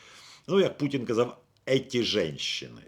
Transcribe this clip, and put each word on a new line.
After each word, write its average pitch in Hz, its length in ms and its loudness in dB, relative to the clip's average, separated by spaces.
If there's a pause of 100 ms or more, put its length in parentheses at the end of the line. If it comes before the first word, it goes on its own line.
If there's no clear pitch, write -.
(480)
ну, 196 120 4
як - 180 2
Путін 139 280 -2
казав, 120 340 0 (260)
«Еті 131 360 0
женщини». 78 840 -4